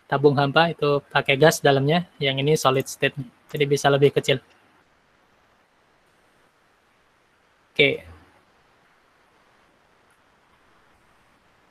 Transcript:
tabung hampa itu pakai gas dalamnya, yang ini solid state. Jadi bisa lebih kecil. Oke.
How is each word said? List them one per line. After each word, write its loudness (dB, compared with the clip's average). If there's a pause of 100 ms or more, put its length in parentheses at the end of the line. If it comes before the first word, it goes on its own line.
tabung 2
hampa 0
itu -2 (120)
pakai 0
gas 2
dalamnya, 0 (120)
yang -4
ini 0
solid 0
state. -6 (360)
Jadi -4
bisa 0
lebih 2
kecil. -2 (3250)
Oke. 0 (3750)